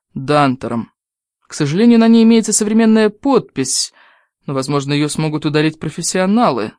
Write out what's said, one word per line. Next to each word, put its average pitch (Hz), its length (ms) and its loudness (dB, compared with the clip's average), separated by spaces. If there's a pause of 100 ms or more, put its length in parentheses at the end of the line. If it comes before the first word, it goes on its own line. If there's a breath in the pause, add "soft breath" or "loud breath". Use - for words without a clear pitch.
(140)
Дантером. 139 800 -2 (560)
К - 60 -20
сожалению, 214 460 2
на 226 80 4
ней 226 160 6
имеется 226 300 2
современная 220 560 2
подпись, - 840 -4 (520 soft breath)
но, 147 80 -8
возможно, 139 400 -4
её 147 160 0
смогут 156 360 -4
удалить 156 340 -2
профессионалы». 175 1000 -2